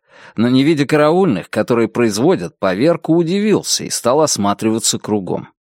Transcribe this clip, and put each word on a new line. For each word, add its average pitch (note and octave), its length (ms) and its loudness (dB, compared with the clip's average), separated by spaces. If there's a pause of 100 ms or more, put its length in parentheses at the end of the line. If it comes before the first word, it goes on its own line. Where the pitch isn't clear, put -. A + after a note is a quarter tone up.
(360)
Но A2+ 140 2
не C3 140 4
видя C#3+ 220 2
караульных, D3+ 640 2
которые A2+ 380 0
производят A2+ 720 -2
поверку, D3+ 560 0
удивился F#3 680 0
и - 60 -10
стал C3 320 0
осматриваться A2 760 -2
кругом. G2 520 -6 (120)